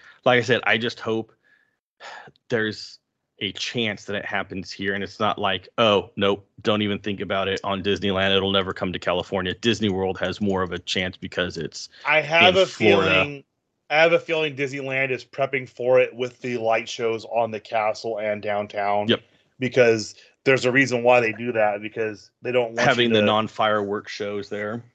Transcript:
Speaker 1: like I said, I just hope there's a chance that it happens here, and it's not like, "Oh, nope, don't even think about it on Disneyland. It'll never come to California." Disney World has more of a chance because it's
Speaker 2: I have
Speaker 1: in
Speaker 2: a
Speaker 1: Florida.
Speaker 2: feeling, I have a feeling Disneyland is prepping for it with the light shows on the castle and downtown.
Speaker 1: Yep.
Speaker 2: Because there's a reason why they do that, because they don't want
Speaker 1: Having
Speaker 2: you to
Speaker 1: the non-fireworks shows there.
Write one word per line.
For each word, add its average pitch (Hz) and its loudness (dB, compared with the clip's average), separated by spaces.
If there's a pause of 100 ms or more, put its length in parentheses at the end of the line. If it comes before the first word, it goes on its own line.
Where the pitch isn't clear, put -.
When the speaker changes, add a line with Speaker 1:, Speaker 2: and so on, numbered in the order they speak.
(240)
Speaker 1:
like 127 6
I 120 2
said, 113 2
I 107 2
just 117 -6
hope 110 -4 (1200)
there's 107 -4 (420)
a 101 -4
chance 110 -6
that 101 -6
it 98 -6
happens 95 -6
here, 98 -4
and 98 -4
it's - -14
not 104 0
like, 95 -4 (100)
"Oh, 104 4
nope, 101 0 (140)
don't 107 0
even 101 -2
think 98 -6
about 95 -2
it 95 -2
on 98 -2
Disneyland. 98 0
It'll 98 2
never 95 0
come 90 -4
to 90 -8
California." 90 -2
Disney 110 0
World 92 -2
has 92 -4
more 95 0
of 87 -4
a 87 -6
chance 92 -4
because 87 -6
it's - -10 (160)
Speaker 2:
I 151 2
have 170 4
Speaker 1:
in 190 6
Speaker 2:
a 180 4
Speaker 1:
Florida. 98 2 (140)
Speaker 2:
feeling, 139 -10 (460)
I 147 2
have 165 6
a 170 2
feeling 160 -2
Disneyland 135 -2
is 123 -4
prepping 135 -4
for 127 4
it 117 2
with 123 -6
the 123 -4
light 113 0
shows 113 -2
on 113 0
the 107 -6
castle 110 -2
and 104 -2
downtown. 104 -2
Speaker 1:
Yep. 117 0 (380)
Speaker 2:
Because 117 2 (300)
there's 127 2
a 123 2
reason 123 2
why 123 6
they 113 0
do 117 -6
that, 104 2
because 107 -8 (120)
they 123 -4
don't 120 2
want 117 -4
Speaker 1:
Having 123 4
Speaker 2:
you 113 2
to 107 6
Speaker 1:
the 104 4
non-fireworks 107 0
shows 104 -6
there. 107 -6 (120)